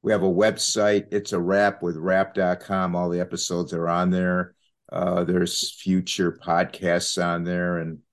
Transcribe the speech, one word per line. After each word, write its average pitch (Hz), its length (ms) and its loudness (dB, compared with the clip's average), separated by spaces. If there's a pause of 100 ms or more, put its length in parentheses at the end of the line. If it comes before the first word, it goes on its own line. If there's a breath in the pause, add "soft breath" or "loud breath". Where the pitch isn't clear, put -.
We 104 120 2
have 95 100 2
a 95 80 4
website, 104 800 2
it's 101 220 -4
a 90 60 0
wrap 98 440 2
with 85 140 -2
rap 92 360 2
dot 90 280 0
com. 92 340 -2
All 87 140 -2
the 87 100 -2
episodes 87 540 -4
are 85 160 -2
on 90 200 2
there. 90 460 0 (360)
Uh, 87 320 0
there's 87 480 0
future 92 600 -2
podcasts 87 920 -2
on 85 200 -2
there 87 340 -2
and 82 220 -8 (140)